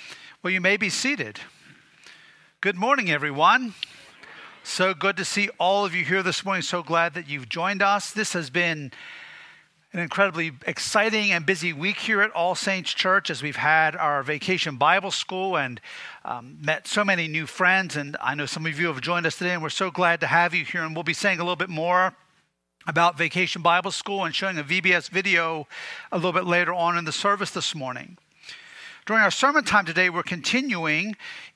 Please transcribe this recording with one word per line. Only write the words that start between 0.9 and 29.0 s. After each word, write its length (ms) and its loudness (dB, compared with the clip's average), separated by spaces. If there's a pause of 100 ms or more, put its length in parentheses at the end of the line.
Good 120 0
morning, 360 0
everyone. 640 2 (920)
So 300 0
good 240 0
to 80 -4
see 320 0
all 260 4
of 100 -2
you 80 -2
here 200 0
this 240 -2
morning. 160 0
So 200 -4
glad 300 2
that 160 -10
you've 220 -8
joined 320 -2
us. 280 2
This 220 -4
has 160 -4
been 420 -2 (1000)
an 80 -4
incredibly 520 0 (140)
exciting 640 0
and 140 0
busy 300 0
week 240 -4
here 240 0
at 80 2
All 240 0
Saints 400 -2
Church 340 2
as 140 -6
we've 140 -6
had 380 4
our 280 0
vacation 540 -2
Bible 340 4
school 480 -2
and, 200 -4 (460)
um, 380 -10
met 260 -2
so 160 0
many 240 2
new 180 -4
friends. 480 2
And 240 -6
I 160 -2
know 120 -4
some 180 -6
of 160 -4
you 60 2
have 160 -2
joined 240 0
us 100 0
today, 160 -2
and 100 -2
we're 60 -4
so 220 -2
glad 300 2
to 60 0
have 280 4
you 100 -2
here. 200 -4
And 100 -6
we'll 80 -4
be 100 0
saying 260 0
a 40 -4
little 120 0
bit 140 -2
more 460 2 (720)
about 320 4
Vacation 420 0
Bible 300 4
School 340 -4
and 100 -4
showing 220 -4
a 60 -4
V 180 0
B 140 4
S 140 2
video 600 0 (420)
a 60 -2
little 160 0
bit 140 0
later 260 2
on 240 0
in 80 -2
the 80 -4
service 380 0
this 240 -4
morning. 420 -10 (880)